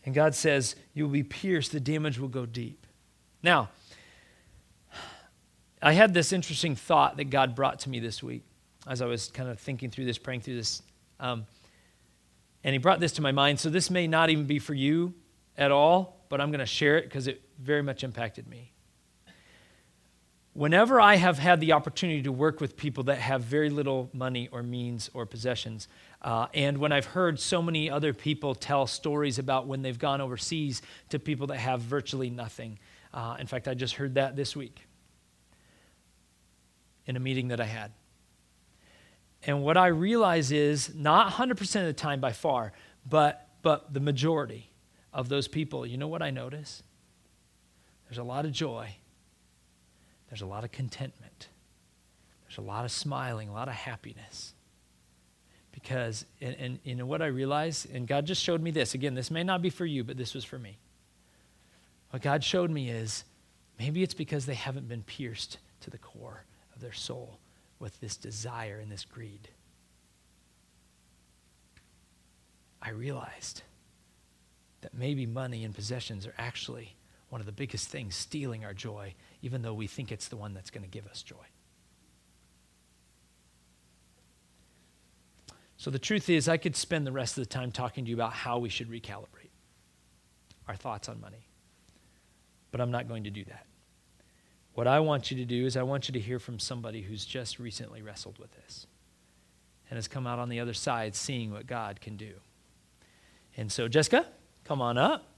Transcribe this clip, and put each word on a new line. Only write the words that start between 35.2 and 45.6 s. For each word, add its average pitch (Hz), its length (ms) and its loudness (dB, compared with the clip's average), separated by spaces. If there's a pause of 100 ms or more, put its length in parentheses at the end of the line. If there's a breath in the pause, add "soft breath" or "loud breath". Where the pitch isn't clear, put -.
in 127 100 -4
a 127 60 -4
meeting 131 260 0
that 120 140 -2
I 113 40 0
had. 110 280 -8 (1500 soft breath)
And 143 200 0
what 156 140 6
I 185 100 10
realize 175 640 4
is, 147 440 2
not 160 320 8
a - 40 0
hundred 247 260 0
percent 190 300 0
of 147 80 -2
the - 60 -8
time 143 180 -2
by 131 120 0
far, 120 420 -2 (320 loud breath)
but, 147 420 4 (140)
but 151 320 4
the 139 60 0
majority 139 680 0 (440 soft breath)
of 131 160 -4
those 139 180 0
people, 143 380 -4